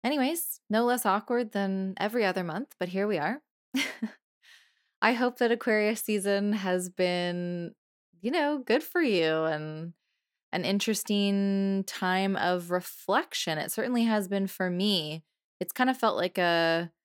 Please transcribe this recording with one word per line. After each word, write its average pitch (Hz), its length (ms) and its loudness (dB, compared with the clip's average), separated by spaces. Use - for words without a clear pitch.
Anyways, 285 540 -2
no 220 160 2
less 240 220 2
awkward 220 460 0
than 190 440 -2
every 214 280 0
other 185 180 0
month, 175 380 -6
but 180 80 -2
here 196 180 0
we 202 120 0
are. 190 220 -2
<laughs> - 1300 -8
I 226 120 4
hope 247 260 0
that 233 140 4
Aquarius 220 480 0
season 202 540 0
has 185 340 0
been, 175 880 -2
you 220 120 -2
know, 302 260 0
good 262 240 2
for - 180 -2
you 160 440 2
and 156 480 -4
an 180 120 -2
interesting 196 1200 0
time 190 480 0
of 175 380 0
reflection. 180 840 -2
It - 120 -4
certainly 233 320 0
has 214 240 2
been 196 220 0
for 185 200 -4
me. 175 540 0
It's 185 120 -6
kind 254 160 2
of 254 80 0
felt 220 200 2
like 175 200 -2
a 170 540 2